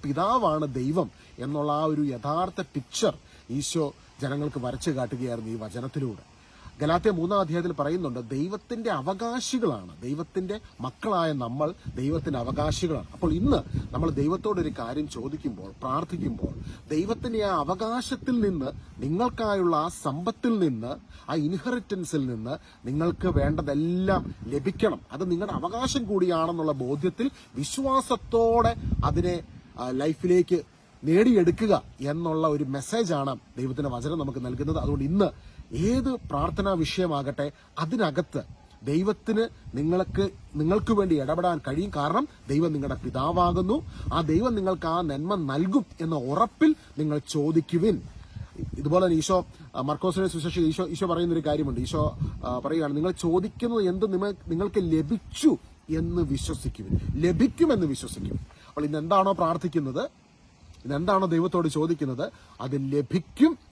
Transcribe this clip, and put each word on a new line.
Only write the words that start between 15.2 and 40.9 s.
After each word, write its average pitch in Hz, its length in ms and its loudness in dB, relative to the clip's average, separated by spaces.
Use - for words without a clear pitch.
പ്രാർത്ഥിക്കുമ്പോൾ, 135 720 -2
ദൈവത്തിന്റെ 214 540 0
ആ 196 120 2
അവകാശത്തിൽ 220 840 0
നിന്ന്, 185 260 2
നിങ്ങൾക്കായുള്ള 190 800 2
ആ 156 120 2
സമ്പത്തിൽ 180 720 -2
നിന്ന്, 127 360 0
ആ - 20 -2
ഇൻഹെറിറ്റൻസിൽ 170 960 -2
നിന്ന് 120 600 -8
നിങ്ങൾക്ക് 165 400 0
വേണ്ടതെല്ലാം 165 1080 2
ലഭിക്കണം. 151 520 0
അത് 175 200 -4
നിങ്ങളുടെ 180 220 -2
അവകാശം 226 520 -2
കൂടിയാണെന്നുള്ള 170 640 2
ബോധ്യത്തിൽ 147 600 -2
വിശ്വാസത്തോടെ 233 1200 2
അതിനെ, 170 380 0
ആ, 123 100 -6
ലൈഫിലേക്ക് 160 720 2
നേടിയെടുക്കുക 190 800 6
എന്നുള്ള 160 460 0
ഒരു 147 160 2
മെസ്സേജാണ് 139 760 -2
ദൈവത്തിന്റെ 131 320 -2
വചനം 135 300 -4
നമുക്ക് 135 260 -4
നൽകുന്നത്. 139 320 -2
അതുകൊണ്ട് 139 260 0
ഇന്ന് 175 520 0
ഏത് 226 380 2
പ്രാർത്ഥനാ 190 600 -2
വിഷയമാകട്ടെ, 147 800 0
അതിനകത്ത് 160 640 0
ദൈവത്തിന് 190 680 0
നിങ്ങൾക്ക്, 175 540 0
നിങ്ങൾക്ക് 175 380 2